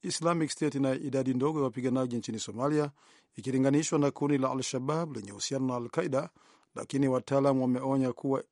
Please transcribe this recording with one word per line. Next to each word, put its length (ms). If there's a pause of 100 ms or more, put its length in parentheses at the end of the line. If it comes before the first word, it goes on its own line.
Islamic 480
State 260
ina 200
idadi 380
ndogo 260
ya 40
wapiganaji 540
nchini 220
Somalia 520 (440)
ikilinganishwa 640
na 120
kundi 260
la 140
Al-Shabab 640
lenye 160
uhusiano 360
na 80
Al-Qaida, 540 (460)
lakini 320
wataalam 540
wameonya 520
kuwa 380